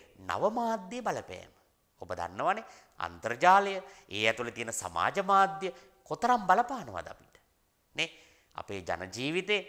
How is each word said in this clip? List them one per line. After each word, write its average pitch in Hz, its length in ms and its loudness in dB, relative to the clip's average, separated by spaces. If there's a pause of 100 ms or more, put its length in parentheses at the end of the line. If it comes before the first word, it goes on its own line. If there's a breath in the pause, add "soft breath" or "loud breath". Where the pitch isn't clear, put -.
(180 loud breath)
නව 95 340 -2
මාධ්‍ය 226 500 -4
බලපෑම. 104 500 -8 (500)
ඔබ 87 100 -14
දන්නවනේ 101 540 -4 (340 loud breath)
අන්තර්ජාලය, 127 760 4 (320 loud breath)
ඒ 104 180 -2
ඇතුලේ 113 280 2
තියෙන 113 220 -8
සමාජ 101 500 0
මාධ්‍ය 190 500 2 (280 loud breath)
කොතරම් 233 420 0
බලපානවද 185 640 0
අපිට? - 280 -18 (600)
නේ? 160 140 -2 (460 soft breath)
අපේ 98 260 -8
ජන 90 280 -4
ජීවිතේ 175 600 -2